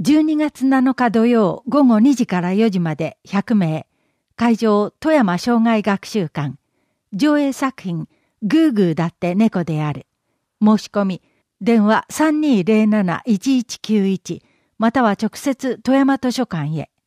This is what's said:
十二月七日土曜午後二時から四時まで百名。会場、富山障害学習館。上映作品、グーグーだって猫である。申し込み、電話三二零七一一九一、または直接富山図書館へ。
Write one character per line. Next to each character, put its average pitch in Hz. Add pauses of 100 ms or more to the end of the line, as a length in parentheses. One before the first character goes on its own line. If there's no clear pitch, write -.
十 285
二 311
月 294
七 269
日 247
土 226
曜 226
午 285
後 233
二 262
時 226
か 180
ら 180
四 220
時 185
ま 160
で 156
百 202
名。 160 (500)
会 233
場、 208 (100)
富 320
山 196
障 233
害 226
学 196
習 185
館。 143 (580)
上 294
映 277
作 -
品、 170 (340)
グ 302
ー -
グ 214 (100)
ー 156
だ 170
っ 170
て 175
猫 202
で 151
あ 151
る。 - (560)
申 214
し -
込 202
み、 185 (380)
電 220
話 214
三 302
二 269
零 214
七 202
一 254
一 -
九 208
一、 175 (360)
ま 226
た 262
は 214
直 -
接 254
富 254
山 269
図 247
書 240
館 156
へ。 - (180)